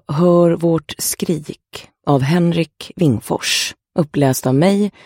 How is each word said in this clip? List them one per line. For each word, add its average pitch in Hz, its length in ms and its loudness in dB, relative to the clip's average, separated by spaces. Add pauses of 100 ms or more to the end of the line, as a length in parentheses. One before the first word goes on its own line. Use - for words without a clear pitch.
Hör 175 440 4
vårt 165 460 -2
skrik - 920 -8 (160)
av 143 160 2
Henrik 170 760 -2
Wingfors, - 800 -2 (240)
uppläst 143 480 0
av 131 80 0
mig, 196 360 2 (140)